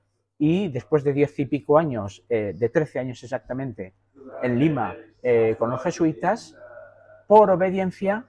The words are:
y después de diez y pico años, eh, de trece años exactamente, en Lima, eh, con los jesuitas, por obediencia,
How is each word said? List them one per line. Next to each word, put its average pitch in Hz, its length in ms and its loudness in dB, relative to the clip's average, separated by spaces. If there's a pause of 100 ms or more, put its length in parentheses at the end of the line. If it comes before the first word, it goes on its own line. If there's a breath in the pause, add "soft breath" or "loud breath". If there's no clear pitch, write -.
(380)
y 170 320 0
después 131 340 -2
de 143 80 0
diez 143 280 0
y 143 60 -2
pico 147 320 2
años, 117 520 -4
eh, 107 280 -2
de 113 120 0
trece 156 280 -2
años 127 260 -8
exactamente, 123 680 -10 (480)
en 123 160 0
Lima, 127 380 -2 (260)
eh, 113 380 2
con 113 100 0
los 127 140 -6
jesuitas, 170 720 -4 (720)
por 214 220 8
obediencia, 190 800 -2